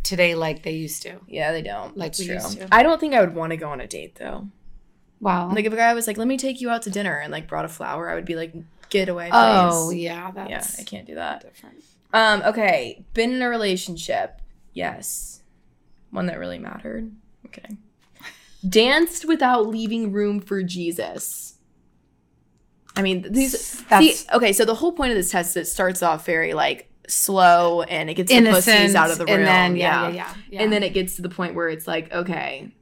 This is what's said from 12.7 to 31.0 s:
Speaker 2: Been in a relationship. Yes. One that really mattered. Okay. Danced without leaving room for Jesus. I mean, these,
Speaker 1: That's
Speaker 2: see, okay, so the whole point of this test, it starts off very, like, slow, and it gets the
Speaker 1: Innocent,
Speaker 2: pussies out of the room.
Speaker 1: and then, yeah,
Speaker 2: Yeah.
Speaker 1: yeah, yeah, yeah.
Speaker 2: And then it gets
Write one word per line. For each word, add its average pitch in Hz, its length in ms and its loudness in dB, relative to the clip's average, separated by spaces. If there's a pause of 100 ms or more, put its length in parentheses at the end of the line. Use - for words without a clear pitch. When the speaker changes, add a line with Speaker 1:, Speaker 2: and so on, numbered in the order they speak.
Speaker 2:
Been 233 180 0
in 254 80 -4
a 247 80 -2
relationship. 185 920 -4 (320)
Yes. - 680 -8 (680)
One 180 160 -4
that 175 120 -6
really - 200 -10
mattered. 226 520 -12 (360)
Okay. - 300 -18 (920)
Danced 262 580 2
without 254 420 2
leaving 226 440 -4
room 208 280 -2
for 196 220 -4
Jesus. 175 920 -8 (1400)
I 196 60 0
mean, 190 300 -2
these, 254 560 -2
Speaker 1:
That's - 320 8
Speaker 2:
see, - 120 -14
okay, 226 200 4
so 220 120 2
the 226 120 2
whole 339 160 0
point 269 200 -2
of 214 40 0
this 185 140 0
test, 175 260 -2
it 165 100 -4
starts 185 360 -2
off 160 240 0
very, 160 280 -2
like, 143 360 -2 (180)
slow, 175 760 4
and 160 280 -6
it 170 40 -8
gets 185 160 -2
the 254 80 8
Speaker 1:
Innocent, 202 260 8 (120)
Speaker 2:
pussies 202 180 6
out 165 160 6
of 165 80 -2
the 170 80 -4
room. 202 120 4
Speaker 1:
and - 80 4
then, 180 300 4
yeah, 156 260 2
Speaker 2:
Yeah. 170 60 -2
Speaker 1:
yeah, 175 60 -4
yeah, - 200 -10 (160)
yeah. 196 120 -4
Speaker 2:
And 214 100 2
then 202 100 2
it 185 120 -4
gets 185 220 -2